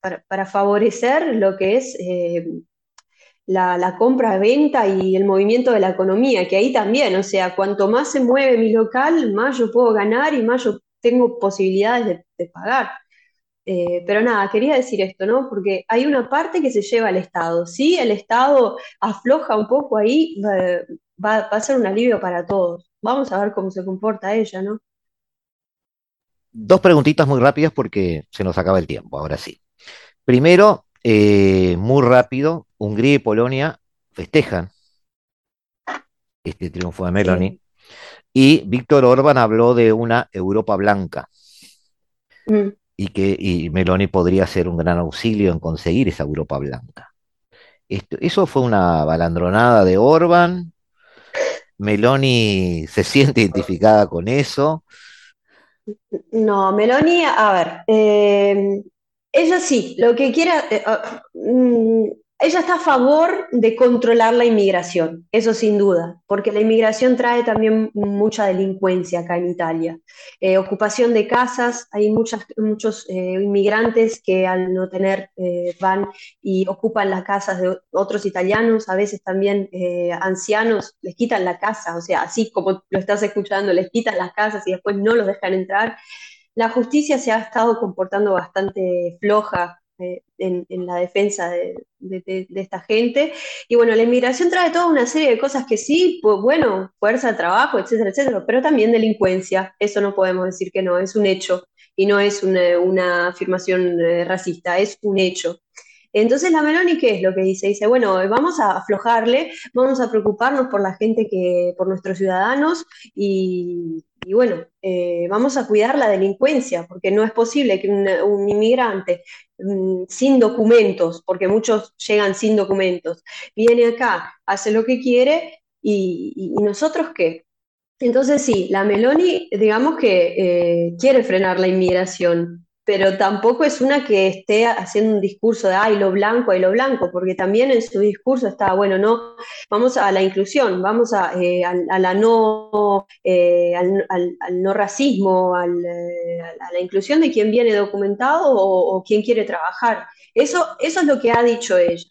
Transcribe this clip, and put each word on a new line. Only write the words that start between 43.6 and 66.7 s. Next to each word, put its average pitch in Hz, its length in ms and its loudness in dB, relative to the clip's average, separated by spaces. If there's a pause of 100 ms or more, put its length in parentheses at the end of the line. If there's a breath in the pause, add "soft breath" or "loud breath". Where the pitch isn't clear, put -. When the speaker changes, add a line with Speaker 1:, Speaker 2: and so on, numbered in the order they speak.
Speaker 2:
Meloni 92 360 2
podría 90 400 2
ser 87 220 -2
un 85 80 -4
gran 85 220 0
auxilio 101 520 0
en 82 80 -2
conseguir 85 500 -2
esa - 140 -6
Europa 73 360 -6
blanca. 67 540 -12 (760 soft breath)
Esto, 98 320 -8
eso 180 260 0
fue 135 160 0
una 90 420 2
balandronada 87 800 4
de 92 120 4
Orbán. 170 760 4 (1040 loud breath)
Meloni 104 1080 2
se - 160 -2
siente 135 380 4
identificada 95 680 4
con 85 200 -6
eso. 143 560 -2 (1500 soft breath)
Speaker 1:
No, 202 420 2
Meloni, 285 520 2
a 214 280 2
ver, 170 340 -2
eh... 202 960 2 (500)
Ella 339 280 2
sí, 233 400 -2
lo 240 160 4
que 262 160 0
quiera, 330 380 0
eh, 220 160 -2
ah, - 360 -6 (120)
mm, 226 720 2 (340)
ella 339 200 2
está 339 160 0
a 330 40 -4
favor 320 720 2
de 226 240 2
controlar 233 580 4
la 240 100 4
inmigración, 185 880 0
eso 226 220 0
sin 214 240 0
duda, 175 500 0
porque 202 240 -2
la 208 80 -2
inmigración 220 560 2